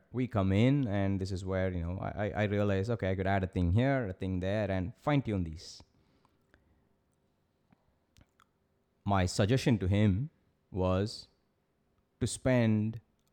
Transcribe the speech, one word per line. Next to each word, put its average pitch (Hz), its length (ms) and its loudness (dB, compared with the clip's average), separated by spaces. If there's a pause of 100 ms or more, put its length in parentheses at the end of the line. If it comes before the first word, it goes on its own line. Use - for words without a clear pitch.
(120)
we 123 140 -2
come 95 260 0
in, 131 340 4
and 98 320 0
this 95 140 -4
is 95 120 -8
where, 95 260 -2
you 87 120 -4
know, 90 180 -4
I, 98 260 -6
I, 95 100 -4
I 107 80 2
realized, 101 460 0
okay, 98 200 -2
I 95 40 0
could 92 120 -2
add 98 160 2
a 90 60 -2
thing 87 240 0
here, 127 360 2
a 92 40 -8
thing 92 260 -4
there, 98 320 -2
and 95 300 -2
fine-tune 113 440 0
these. - 380 -12 (3250)
My 98 220 2
suggestion 117 520 2
to 92 100 -2
him 104 420 2 (400)
was 92 560 -2 (960)
to 123 60 0
spend 113 760 2 (320)